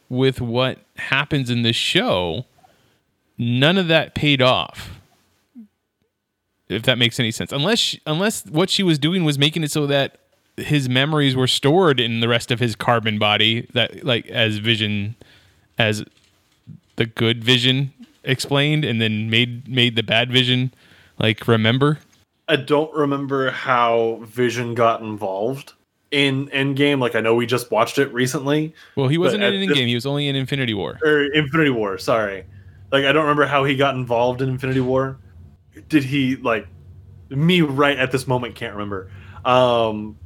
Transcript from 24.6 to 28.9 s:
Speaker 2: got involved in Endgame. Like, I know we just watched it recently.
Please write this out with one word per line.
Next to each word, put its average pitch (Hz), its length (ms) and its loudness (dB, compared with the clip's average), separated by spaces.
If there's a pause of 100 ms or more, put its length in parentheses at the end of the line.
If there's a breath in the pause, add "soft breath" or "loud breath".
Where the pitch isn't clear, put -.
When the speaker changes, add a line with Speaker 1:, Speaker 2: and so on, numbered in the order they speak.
Speaker 2:
got 113 280 2
involved 107 720 -6 (380)
in 139 380 0
Endgame. 139 520 0
Like, 117 140 0
I 113 40 0
know 113 160 2
we 120 100 0
just 120 260 -4
watched 110 260 0
it 139 160 0
recently. 143 600 -2 (220 loud breath)